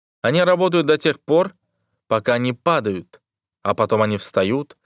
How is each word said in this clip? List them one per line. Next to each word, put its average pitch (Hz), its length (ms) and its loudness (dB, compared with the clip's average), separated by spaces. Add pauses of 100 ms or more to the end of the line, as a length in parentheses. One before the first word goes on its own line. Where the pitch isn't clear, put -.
(220)
Они 151 200 0
работают 175 440 2
до 151 120 2
тех 151 220 -2
пор, 175 340 0 (540)
пока 117 300 0
не 123 140 -2
падают, 107 680 -4 (420)
а 101 120 -2
потом 110 280 0
они 107 140 0
встают, 110 680 -4